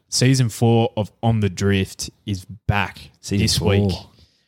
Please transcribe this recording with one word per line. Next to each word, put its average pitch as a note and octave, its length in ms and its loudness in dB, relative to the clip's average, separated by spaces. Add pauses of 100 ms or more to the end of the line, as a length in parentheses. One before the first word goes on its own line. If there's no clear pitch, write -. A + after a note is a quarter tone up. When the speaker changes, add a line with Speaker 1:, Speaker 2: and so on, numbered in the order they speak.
Speaker 1:
season B2+ 400 2
four A2+ 460 2
of G#2 160 -4 (120)
On A#2 160 2
the G2+ 100 0
Drift G2 600 -2 (160)
is F#2 200 -6
back - 640 -4 (120)
Speaker 2:
Season G2+ 220 -2
Speaker 1:
this - 140 0
Speaker 2:
four. E2+ 120 0
Speaker 1:
week. G2 220 2 (560)